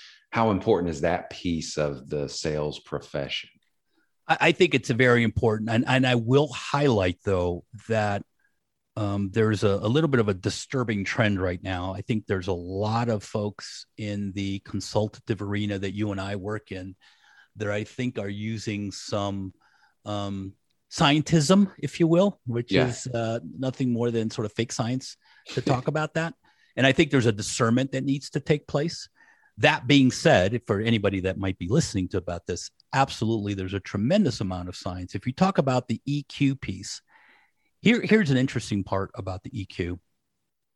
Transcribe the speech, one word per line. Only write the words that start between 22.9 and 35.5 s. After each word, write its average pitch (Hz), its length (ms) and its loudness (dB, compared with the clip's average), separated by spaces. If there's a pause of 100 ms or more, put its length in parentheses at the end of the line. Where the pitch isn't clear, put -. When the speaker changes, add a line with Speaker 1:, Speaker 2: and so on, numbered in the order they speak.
Speaker 2:
uh, 117 320 -2 (180)
nothing 127 340 -2
more 120 180 0
than 110 200 0
sort 110 160 -4
of 104 80 -8
fake - 180 -2
science - 460 -4 (300)
to - 120 -6
Speaker 1:
<laughs> - 0 -
Speaker 2:
talk 131 280 0
about 151 260 -2
that. 160 180 -2 (420)
And - 120 4
I 170 60 6
think 160 180 4
there's 127 160 4
a 117 60 4
discernment 120 600 0
that 135 120 -2
needs 139 260 -4
to 151 100 -4
take 151 260 0
place. - 440 -4 (480)
That 147 280 2
being 135 240 8
said, 117 560 4
for 101 140 0
anybody 101 400 2
that 92 160 -2
might 95 220 -4
be 87 100 -6
listening 104 400 0
to - 80 -4
about 87 300 -6
this, - 240 -8 (240)
absolutely, 113 580 0
there's 95 220 -4
a 98 60 -2
tremendous 143 600 0
amount 90 300 -6
of - 60 -12
science. 90 380 -8
If 104 120 -6
you 127 80 -4
talk 190 240 2